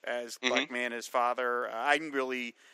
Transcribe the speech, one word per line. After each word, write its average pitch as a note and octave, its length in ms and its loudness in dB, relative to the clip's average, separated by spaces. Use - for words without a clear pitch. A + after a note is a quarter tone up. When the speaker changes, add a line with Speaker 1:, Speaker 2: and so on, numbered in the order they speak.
Speaker 1:
as A#2+ 340 -4
Speaker 2:
Mm-hmm. B2+ 120 -2
Speaker 1:
Black B2+ 220 2
Manta's A#2+ 360 -4
father. A#2+ 640 2
Uh, A#2 40 -8
I'm D3 380 2
really C3 420 0